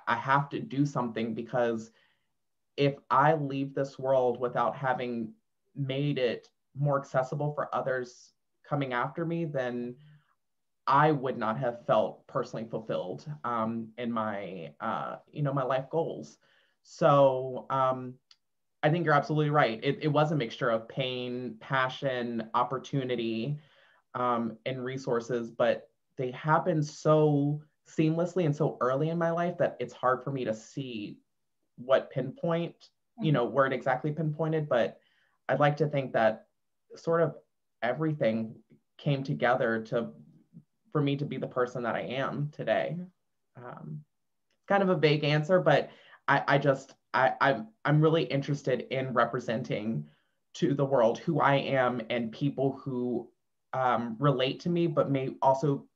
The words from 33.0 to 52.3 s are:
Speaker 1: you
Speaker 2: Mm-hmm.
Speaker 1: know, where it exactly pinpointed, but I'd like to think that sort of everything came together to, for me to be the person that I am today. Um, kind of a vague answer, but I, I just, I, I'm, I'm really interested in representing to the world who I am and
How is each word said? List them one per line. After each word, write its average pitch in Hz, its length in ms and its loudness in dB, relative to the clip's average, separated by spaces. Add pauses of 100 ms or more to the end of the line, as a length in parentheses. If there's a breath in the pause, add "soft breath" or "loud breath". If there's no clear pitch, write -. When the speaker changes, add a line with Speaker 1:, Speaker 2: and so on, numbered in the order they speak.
Speaker 1:
you 214 60 -2
Speaker 2:
Mm-hmm. 151 80 4
Speaker 1:
know, 120 120 2
where 127 200 2
it 127 80 0
exactly 135 380 -2
pinpointed, 156 560 -2
but 113 320 0 (480 soft breath)
I'd 135 120 0
like 147 180 4
to 151 100 2
think 135 260 -2
that 110 340 2 (480)
sort 165 260 0
of 151 140 0 (460)
everything 120 760 0 (420)
came 135 260 0
together 120 680 0
to, 117 200 -2 (840)
for 151 100 0
me 143 160 0
to 147 80 -4
be 131 120 -6
the - 100 -4
person 123 360 -4
that 110 120 -2
I 98 60 -4
am 131 500 -4
today. 110 460 -2 (600)
Um, 151 460 -14 (640)
kind 196 140 4
of 185 80 4
a 180 60 4
vague 151 280 4
answer, 151 360 4
but - 320 4 (360 loud breath)
I, 143 200 4
I 143 100 6
just, - 360 0 (200)
I, 127 280 4
I'm, 131 260 2 (160)
I'm 151 160 4
really 156 240 4
interested 139 580 -2 (100)
in 131 220 -4
representing 117 920 -2 (500 loud breath)
to 143 180 2
the 139 120 2
world 120 320 4
who 151 220 -2
I 139 160 4
am 127 540 0
and 120 220 -2